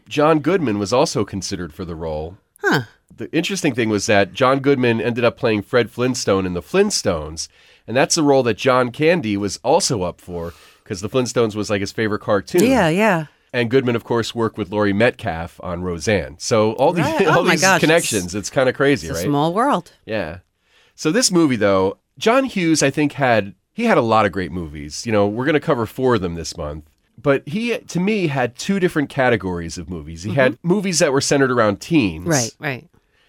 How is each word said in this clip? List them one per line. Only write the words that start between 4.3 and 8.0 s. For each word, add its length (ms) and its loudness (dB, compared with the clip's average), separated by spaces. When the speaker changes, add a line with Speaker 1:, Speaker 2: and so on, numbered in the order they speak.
Speaker 1:
John 280 2
Goodman 400 2
ended 240 -2
up 120 2
playing 260 0
Fred 280 0
Flintstone 560 0
in 80 -4
The 80 -6
Flintstones, 840 -2
and 100 -4
that's 200 0